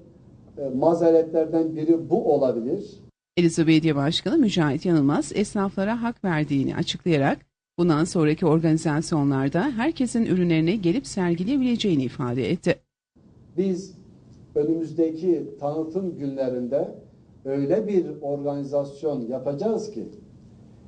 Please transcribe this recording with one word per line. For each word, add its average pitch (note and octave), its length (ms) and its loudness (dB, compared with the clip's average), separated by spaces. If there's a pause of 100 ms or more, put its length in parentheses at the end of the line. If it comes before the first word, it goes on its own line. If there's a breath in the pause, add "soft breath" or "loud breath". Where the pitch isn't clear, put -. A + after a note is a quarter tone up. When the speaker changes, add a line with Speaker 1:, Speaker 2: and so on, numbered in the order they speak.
(580)
Speaker 1:
e, C#3 180 -6
mazeretlerden D#3+ 1000 2
biri D#3 340 0
bu A3+ 240 2
olabilir. C3 640 -2 (380)
Speaker 2:
Elazığ E3 300 2
Belediye D#3 280 4
Başkanı E3+ 420 0
Mücahit E3+ 480 2
Yanılmaz, D3+ 500 2
esnaflara G3+ 680 -2
hak A#3 200 -6
verdiğini C#3+ 520 0
açıklayarak E3 640 0 (400)
bundan E3 240 4
sonraki D#3+ 420 2
organizasyonlarda D#3 1160 2
herkesin B3 640 0
ürünlerini F3 560 2
gelip F#3 260 0
sergileyebileceğini F#3+ 960 0
ifade B2 480 -2
etti. - 280 0 (760)
Speaker 1:
Biz F3+ 400 -2 (580)
önümüzdeki D#3+ 960 0 (100)
tanıtım D#3+ 580 -4
günlerinde C3+ 760 -4 (500)
öyle C#3+ 420 0
bir D3+ 340 -2
organizasyon C#3+ 1040 -4
yapacağız C#3+ 640 -4
ki A2 160 -10 (800)